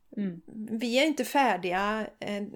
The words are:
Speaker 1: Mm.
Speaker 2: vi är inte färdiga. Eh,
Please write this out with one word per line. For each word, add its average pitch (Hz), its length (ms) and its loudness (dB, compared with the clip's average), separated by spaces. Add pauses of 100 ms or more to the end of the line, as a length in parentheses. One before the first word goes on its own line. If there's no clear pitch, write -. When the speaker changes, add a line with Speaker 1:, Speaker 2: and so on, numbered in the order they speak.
(160)
Speaker 1:
Mm. 185 240 -4 (400)
Speaker 2:
vi 240 180 2
är 285 80 6
inte 285 180 2
färdiga. 208 840 2 (140)
Eh, 202 220 -4 (140)